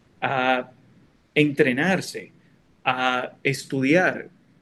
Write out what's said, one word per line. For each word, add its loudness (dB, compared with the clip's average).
a -2
entrenarse, 0
a -2
estudiar 0